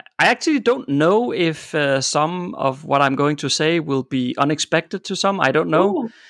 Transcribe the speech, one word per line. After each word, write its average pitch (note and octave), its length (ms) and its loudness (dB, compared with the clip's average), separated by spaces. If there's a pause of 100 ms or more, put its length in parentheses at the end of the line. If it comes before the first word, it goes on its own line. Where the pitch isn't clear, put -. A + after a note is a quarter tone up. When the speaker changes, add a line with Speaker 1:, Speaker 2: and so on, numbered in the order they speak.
(180)
Speaker 1:
I E3+ 80 2
actually C#4 340 0
don't B3 280 0
know F3+ 440 2
if, E3 420 -2
uh, C#3 260 0
some F3 540 -2
of C#3 300 -4
what C#3+ 180 2
I'm C3+ 140 2
going C#3+ 200 0
to D3 120 -4
say D#3+ 320 0
will C#3 240 -2
be B2+ 340 -2
unexpected D#3 680 -2
to F#3+ 120 -6
some. G3 240 0
I C3+ 120 2
don't E3 180 0
know. G3+ 340 2
Speaker 2:
Ooh. A3+ 60 -6 (200)